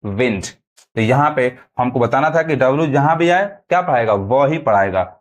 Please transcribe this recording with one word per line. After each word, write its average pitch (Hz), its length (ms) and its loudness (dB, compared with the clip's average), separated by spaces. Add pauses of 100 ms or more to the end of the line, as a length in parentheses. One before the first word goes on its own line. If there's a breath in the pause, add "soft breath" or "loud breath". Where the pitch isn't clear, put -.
विंड। 104 400 -4 (520)
तो 113 40 -4
यहाँ 135 360 2
पे 127 200 -2 (220 loud breath)
हमको 123 220 -2
बताना 131 300 0
था 160 120 0
कि 160 140 -2
डब्ल्यू 135 300 2
जहां 143 300 2
भी 170 120 0
आए 180 180 2 (220)
क्या 175 120 0
पढ़ाएगा? 123 320 0
वो 104 340 2
ही 156 120 0
पढ़ाएगा 98 440 0 (180)